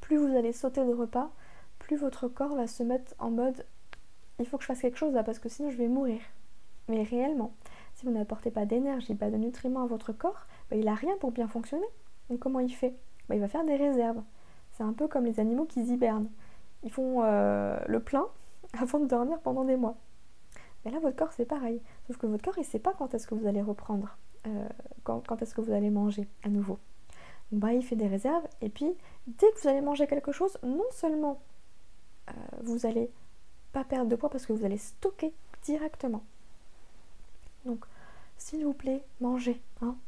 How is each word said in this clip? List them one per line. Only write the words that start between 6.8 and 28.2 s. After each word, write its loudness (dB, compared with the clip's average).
Mais 2
réellement, 2
si -8
vous 2
n'apportez 0
pas 2
d'énergie, 0
pas 0
de 0
nutriments 0
à 0
votre -2
corps, -2
bah, 0
il 4
a 4
rien 0
pour 0
bien 0
fonctionner. -2
Donc -2
comment 0
il 2
fait ? 2
Bah, 0
il 4
va 2
faire 0
des 6
réserves. 4
C'est -4
un 2
peu 2
comme 2
les 2
animaux 4
qui -2
hibernent. 4
Ils -6
font, 2
euh, 4
le 4
plein 2
<laughs> -10
avant 2
de 4
dormir 4
pendant 0
des 6
mois. 2
Mais -4
là, 0
votre 4
corps, 2
c'est 0
pareil. 0
Sauf -6
que 0
votre 0
corps, 0
il 0
sait -4
pas 2
quand -2
est-ce -2
que -4
vous 0
allez 4
reprendre, -2
euh, -4
quand, -2
quand -2
est-ce -4
que 0
vous 0
allez 4
manger 2
à 0
nouveau. 2
Donc, 2
bah, 4
il 4
fait 0
des 2
réserves. 2